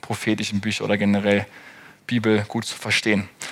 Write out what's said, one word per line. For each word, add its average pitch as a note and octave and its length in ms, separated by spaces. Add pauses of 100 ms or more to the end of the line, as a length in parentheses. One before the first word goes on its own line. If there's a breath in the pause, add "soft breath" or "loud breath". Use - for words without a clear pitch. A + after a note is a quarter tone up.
prophetischen A2 600
Bücher G#2+ 240
oder G#2 120
generell G2+ 500 (600 loud breath)
Bibel A2 420
gut A#2 160
zu - 120
verstehen. G#2 520 (240 loud breath)